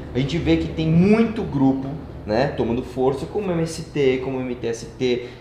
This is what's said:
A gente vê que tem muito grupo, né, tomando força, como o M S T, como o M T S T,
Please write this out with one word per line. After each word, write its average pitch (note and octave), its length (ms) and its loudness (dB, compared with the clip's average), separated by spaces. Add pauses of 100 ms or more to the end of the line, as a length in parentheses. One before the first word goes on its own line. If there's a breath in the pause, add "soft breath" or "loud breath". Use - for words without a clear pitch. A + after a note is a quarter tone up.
(140 loud breath)
A B2 60 0
gente C#3 180 0
vê D3+ 200 4
que D#3+ 100 -2
tem D#3+ 200 -2
muito G#3+ 540 4
grupo, C3+ 460 2 (380)
né, A2+ 220 2 (100)
tomando A#2+ 260 0
força, C3 420 -2
como G3+ 220 -4
o F3+ 60 -2
M E3 100 0
S D#3+ 200 -6
T, C3 380 2
como C3 160 -4
o B2+ 40 -4
M B2+ 120 -4
T A#2+ 140 -6
S A2+ 180 -4 (140)
T, B2 300 0 (120)